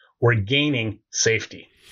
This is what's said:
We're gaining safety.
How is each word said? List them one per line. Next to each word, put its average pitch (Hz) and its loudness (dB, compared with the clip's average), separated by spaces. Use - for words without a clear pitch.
We're 117 4
gaining 117 0
safety. - -2